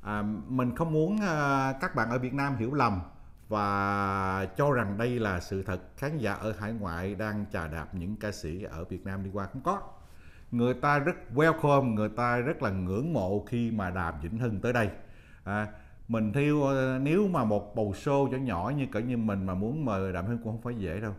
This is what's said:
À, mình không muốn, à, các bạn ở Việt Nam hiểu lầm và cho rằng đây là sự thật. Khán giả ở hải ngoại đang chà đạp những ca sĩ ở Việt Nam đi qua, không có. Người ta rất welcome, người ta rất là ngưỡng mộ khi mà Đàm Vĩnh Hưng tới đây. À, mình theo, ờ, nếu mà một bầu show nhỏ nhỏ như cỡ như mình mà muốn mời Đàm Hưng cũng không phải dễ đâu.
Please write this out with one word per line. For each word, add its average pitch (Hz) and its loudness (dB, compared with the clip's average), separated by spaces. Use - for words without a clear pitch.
À, 104 -2
mình 123 0
không 165 0
muốn, 170 4
à, 143 2
các 180 -4
bạn 117 2
ở 127 0
Việt 123 -2
Nam 139 0
hiểu 123 0
lầm 113 4
và 98 2
cho 143 4
rằng 104 0
đây 120 0
là 98 2
sự 95 -4
thật. 92 -2
Khán 151 -2
giả 104 0
ở 107 -2
hải 107 -4
ngoại 95 -2
đang 104 -2
chà 85 -2
đạp 78 -6
những 95 -4
ca 104 -4
sĩ 87 -6
ở 85 -8
Việt - -8
Nam 95 -4
đi 95 -6
qua, 98 -4
không 135 -10
có. 190 0
Người 120 2
ta 147 2
rất 160 0
welcome, 143 4
người 107 2
ta 120 0
rất 135 -2
là 110 2
ngưỡng 95 0
mộ 101 0
khi 120 0
mà 101 0
Đàm 82 -4
Vĩnh 85 -4
Hưng 110 0
tới 120 2
đây. 113 4
À, 104 -2
mình 110 0
theo, 147 4
ờ, 131 2
nếu 180 4
mà 156 2
một 104 2
bầu 104 2
show 139 2
nhỏ 127 -2
nhỏ 113 0
như 135 0
cỡ 107 -2
như 123 0
mình 101 2
mà 95 0
muốn 123 0
mời 95 2
Đàm 90 -2
Hưng 117 0
cũng 113 -4
không 113 -6
phải 123 -4
dễ 95 -2
đâu. 107 -4